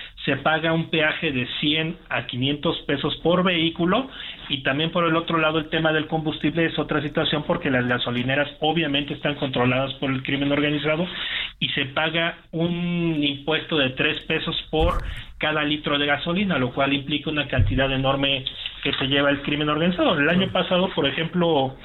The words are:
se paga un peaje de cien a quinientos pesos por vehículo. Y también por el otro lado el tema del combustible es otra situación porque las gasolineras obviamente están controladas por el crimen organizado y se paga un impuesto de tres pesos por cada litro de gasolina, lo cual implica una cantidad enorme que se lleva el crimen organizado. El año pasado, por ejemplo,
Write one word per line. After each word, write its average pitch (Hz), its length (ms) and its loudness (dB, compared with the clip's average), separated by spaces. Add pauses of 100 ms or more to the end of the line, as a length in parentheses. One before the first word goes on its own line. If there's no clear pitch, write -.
(240)
se 139 120 0
paga 160 380 2
un 165 160 -2
peaje 156 420 2
de 123 160 -2 (120)
cien 160 360 0 (140)
a 123 160 -2
quinientos 143 600 -2
pesos 143 360 0
por 175 200 4
vehículo. 175 640 2 (420)
Y 135 120 -2
también 147 280 0
por 175 160 2
el 165 100 2
otro 165 220 0
lado 156 200 2
el 156 120 -4
tema 160 220 2
del 156 160 0
combustible 160 580 0
es 156 120 -2
otra 151 220 0
situación 151 460 0
porque 170 240 0
las 127 160 2
gasolineras 123 640 0 (120)
obviamente 151 540 0
están 143 220 -2
controladas 131 580 0
por 139 160 -2
el 131 120 -2
crimen 139 280 0
organizado 147 560 0 (540)
y 135 100 -2
se 139 160 -2
paga 160 500 0 (140)
un 170 720 0
impuesto 147 560 -2
de 135 120 2
tres 151 320 -2
pesos 160 340 -2 (140)
por 165 240 2 (440)
cada 156 240 0
litro 147 360 0
de 143 80 0
gasolina, 170 520 0
lo 127 140 0
cual 139 200 0
implica 139 380 -2
una 147 160 -2
cantidad 131 460 2
enorme 135 520 0 (380)
que 139 120 0
se 139 120 -2
lleva 143 240 4
el 143 120 2
crimen 151 260 0
organizado. 180 500 2
El 143 100 4
año 185 220 2
pasado, 185 440 2
por 151 120 2
ejemplo, 160 800 2